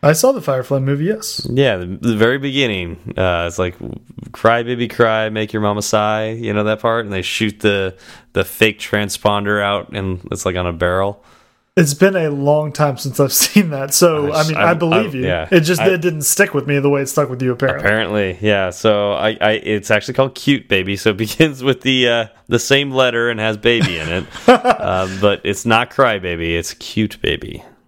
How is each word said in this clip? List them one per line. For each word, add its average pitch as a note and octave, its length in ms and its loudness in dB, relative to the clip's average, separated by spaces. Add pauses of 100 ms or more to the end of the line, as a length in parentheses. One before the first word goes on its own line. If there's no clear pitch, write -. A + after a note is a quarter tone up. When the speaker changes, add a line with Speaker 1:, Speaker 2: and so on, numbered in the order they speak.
Speaker 1:
I D3+ 100 6
saw B3 180 2
the B3 120 -2
Firefly C3 340 -2
movie, C#3 280 -2
yes. - 460 -6
Speaker 2:
Yeah, B2 260 2
the, F2+ 100 -6
the A2 280 -2
very A#2 220 4
beginning, A#2 800 -4
uh, F2 300 0
it's E2 100 -10
like, F2+ 180 -2 (560)
"Cry, A#2 300 2
baby, B2 260 -4
cry, A2 420 2
make A2 220 -4
your G#2+ 120 -2
mama G#2 180 0
sigh." G#2+ 480 0
You A2+ 240 -6
know G#2 120 0
that G#2+ 140 -2
part? A2+ 260 -2
And G2+ 60 -10
they F#2+ 120 -4
shoot - 380 -4
the, G2 360 0 (360)
the F#2+ 120 0
fake G#2+ 340 0
transponder G#2 800 -2
out, G2+ 340 -2
and F#2+ 280 -4 (100)
it's, - 140 -6
like, F#2 100 -2
on F2+ 120 -2
a F2 40 -2
barrel. F2+ 540 -2 (500)
Speaker 1:
It's D3 200 2
been F#3+ 200 4
a D#3+ 140 0
long C#3+ 420 0
time C#3+ 260 -2
since C3+ 220 -8
I've C#3 140 2
<laughs> - 140 2
seen F#3 240 4
that, C3+ 200 -6
so, D3+ 400 2
Speaker 2:
I D#3 100 0
Speaker 1:
I D#3 60 0
mean, D#3+ 100 -2
Speaker 2:
I, - 120 4
Speaker 1:
I F3 60 2
believe E3 400 0
Speaker 2:
I, - 20 -6
Speaker 1:
you. B2+ 80 -4
Speaker 2:
yeah. E2+ 240 -2
Speaker 1:
It F3 120 6
just, D#3+ 200 0
Speaker 2:
I D3 80 4
Speaker 1:
it F3+ 120 0
didn't D#3 200 -2
stick G3 320 0
with C3+ 140 -2
me C#3+ 100 0
the C#3 140 2
way C#3+ 100 0
it C#3 60 -4
stuck C#3+ 240 0
with B2+ 100 -6
you, B2+ 100 0
apparently. B2 320 -2
Speaker 2:
Apparently, G2+ 560 0
yeah. G2+ 300 2
So G#2 440 2
I, E2+ 160 0 (120)
I, G#2+ 120 4
it's G#2 360 -4
actually A2 240 0
called C3 220 0
Cute - 340 -2
Baby, G2 260 0
so G#2 140 0
it G2 80 0
<laughs> A2 100 -2
begins C#3 360 0
with C3 180 0
the, B2+ 260 2
uh, A#2 180 0 (200)
the - 140 2
same C#3 320 0
letter A#2+ 400 2
and A2 80 -4
has A2 180 -2
baby A2+ 400 2
in D#2 120 -6
it. F2 160 -4 (220)
Speaker 1:
<laughs> - 0 -
Speaker 2:
Uh, F#2+ 640 2 (100)
but G2+ 240 2
it's F#2+ 220 -4
not A#2 240 2
Cry A#2 300 2
Baby, E2+ 360 -2
it's E2+ 200 -4
Cute - 440 -4
Baby. - 440 -4 (240)